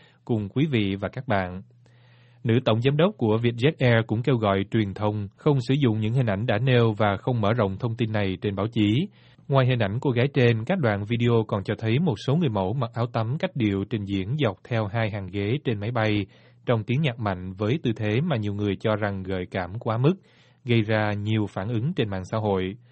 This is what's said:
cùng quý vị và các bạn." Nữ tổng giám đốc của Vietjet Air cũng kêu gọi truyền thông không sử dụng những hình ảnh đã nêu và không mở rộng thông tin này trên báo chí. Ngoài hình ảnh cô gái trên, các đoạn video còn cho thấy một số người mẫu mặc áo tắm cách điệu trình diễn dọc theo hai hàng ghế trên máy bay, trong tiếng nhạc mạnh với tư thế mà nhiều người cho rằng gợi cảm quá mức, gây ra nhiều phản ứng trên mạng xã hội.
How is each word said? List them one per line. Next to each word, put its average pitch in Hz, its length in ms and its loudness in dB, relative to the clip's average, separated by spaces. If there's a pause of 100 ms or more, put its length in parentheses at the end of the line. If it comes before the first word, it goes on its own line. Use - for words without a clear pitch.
(240)
cùng 107 240 -2
quý 135 220 0
vị 101 300 2
và 98 80 -2
các - 200 -12
bạn." 95 340 -2 (840)
Nữ 117 200 4
tổng 113 160 2
giám 135 160 2
đốc 185 200 2
của 110 260 2
Vietjet 120 360 2
Air 117 280 4
cũng 117 160 -2
kêu 135 140 2
gọi 98 340 2
truyền 104 240 0
thông 104 420 -4
không 147 220 2 (100)
sử 135 60 2
dụng 120 260 2
những 110 140 0
hình 135 120 2
ảnh 104 200 0
đã 107 120 2
nêu 120 340 4
và 104 240 2
không 120 240 -2
mở 101 120 2
rộng 101 260 0
thông 113 180 -4
tin 110 160 -2
này 98 300 0
trên 101 140 -2
báo 98 160 0
chí. 113 360 2 (400)
Ngoài 135 180 4
hình 127 120 0
ảnh 104 220 -2
cô 147 100 0
gái 120 240 2
trên, 117 300 4
các 190 140 -2
đoạn 107 260 0
video 117 440 2
còn 101 160 -4
cho 110 140 -2
thấy 110 200 0
một 160 160 0 (120)
số 131 100 2
người 175 120 2
mẫu 98 240 0
mặc 120 220 -4
áo 117 120 -2
tắm 117 320 -2
cách 180 160 -4
điệu 101 360 0
trình 104 140 -4
diễn 98 400 -4
dọc 98 120 0 (120)
theo 113 180 -2
hai 107 240 -2
hàng 98 220 -8
ghế 104 320 -2
trên 110 160 -2
máy 107 100 -6
bay, 107 360 0 (400)
trong 113 180 0
tiếng 123 160 0
nhạc 135 200 -2
mạnh 95 320 -4
với 107 300 -2
tư 117 140 0
thế 107 240 0
mà 165 160 0
nhiều 104 180 -4
người 101 220 -2
cho 107 200 0
rằng 101 260 -4
gợi 92 280 -6
cảm 92 280 -6
quá 113 200 -2
mức, 143 160 4 (500)
gây 117 180 2
ra 107 300 0
nhiều 104 360 0
phản 98 200 -8
ứng 123 260 -2
trên 113 160 -2
mạng 92 140 -6
xã 110 140 -4
hội. 98 380 0 (160)